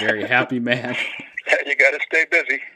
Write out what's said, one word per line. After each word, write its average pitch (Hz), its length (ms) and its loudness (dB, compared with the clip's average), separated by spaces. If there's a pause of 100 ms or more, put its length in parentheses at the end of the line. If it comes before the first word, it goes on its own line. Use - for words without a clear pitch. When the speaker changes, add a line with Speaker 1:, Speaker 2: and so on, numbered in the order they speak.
Speaker 1:
very 107 200 0
happy 127 340 2
man. 123 400 -2
<laughs> - 60 -4 (580)
Speaker 2:
You 143 120 -2
gotta 135 300 4
stay 160 240 2
busy. 139 300 0 (160)